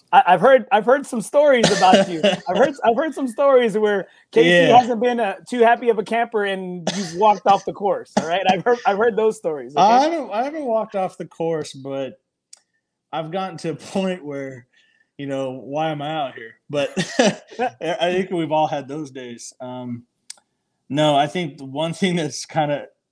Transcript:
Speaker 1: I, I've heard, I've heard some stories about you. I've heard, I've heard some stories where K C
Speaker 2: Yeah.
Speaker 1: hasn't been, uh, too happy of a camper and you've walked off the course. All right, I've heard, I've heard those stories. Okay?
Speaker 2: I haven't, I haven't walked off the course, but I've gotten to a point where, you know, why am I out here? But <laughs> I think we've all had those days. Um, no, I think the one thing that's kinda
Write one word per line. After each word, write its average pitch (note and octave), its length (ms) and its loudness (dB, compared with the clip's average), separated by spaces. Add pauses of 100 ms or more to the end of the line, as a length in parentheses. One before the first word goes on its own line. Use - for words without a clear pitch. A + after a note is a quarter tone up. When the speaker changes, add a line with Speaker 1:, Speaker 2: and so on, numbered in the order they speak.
(120)
Speaker 1:
I, F#3+ 160 8
I've F3 140 4
heard, B3+ 300 4
I've G#3 140 2
heard C#4 200 2
some A#3 160 -6
stories C#4 480 2
about F#3+ 400 4
you. E3 120 -6 (260)
I've F#3+ 100 -2
heard, C#4 160 2 (100)
I've A3+ 120 2
heard D4+ 180 -2
some C#4 140 -6
stories B3 500 2
where G#3 300 0 (240)
K - 120 4
C E3+ 60 4
Speaker 2:
Yeah. F3 300 6
Speaker 1:
hasn't A#3 220 0
been, B3 180 0
uh, G3+ 160 -2 (120)
too B3 120 -6
happy A#3 300 4
of G#3+ 100 0
a G#3+ 40 -6
camper A3+ 420 -2
and F#3 500 -6
you've F3 220 -8
walked G#3 280 2
off G3 200 2
the F3+ 80 -8
course. E3 460 -4
All D#3 80 -4
right, F3+ 220 -2
I've F#3+ 140 0
heard, A#3+ 220 2
I've G3 120 2
heard A3+ 180 0
those A3 220 0
stories. C#3+ 380 -8
Okay? D#3+ 80 4
Speaker 2:
I A#3 180 6
haven't, D4+ 300 -2
I G#3+ 120 -4
haven't D4 220 -8
walked A3 300 -4
off F#3 220 -6
the E3+ 80 -12
course, E3 480 -6
but C3+ 460 -10 (920)
I've D#3 200 -8
gotten F#3 260 -8
to E3+ 140 -8
a D#3 40 -8
point F#3 480 -6
where, C3+ 440 -12 (500)
you C#3+ 100 -10
know, C3+ 240 -6
why C#3 380 -6
am D3 120 -8
I D3 100 -8
out C#3 240 -6
here? A2+ 200 -18 (140)
But C#3 220 -4 (280)
<laughs> - 0 - (640)
I F3 320 -2
think F#3 180 -2
we've D#3+ 200 -2
all D#3 160 2
had C#3 200 -6
those C#3+ 240 -12
days. B2 480 -16
Um, B2+ 440 -10 (880)
no, D3 240 2
I D3 120 2
think E3+ 300 -6
the C3+ 80 -16
one D#3 280 -6
thing F3+ 220 -2
that's D3 300 -6
kinda D3 400 -2 (260)